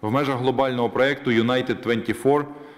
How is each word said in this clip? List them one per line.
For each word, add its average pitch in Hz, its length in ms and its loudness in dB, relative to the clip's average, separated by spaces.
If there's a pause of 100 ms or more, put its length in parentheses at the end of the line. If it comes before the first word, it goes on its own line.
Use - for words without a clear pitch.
в 107 100 -4
межах 131 280 0
глобального 127 520 0
проєкту 135 400 0
United 120 460 2 (100)
twenty-four, 120 580 0 (340)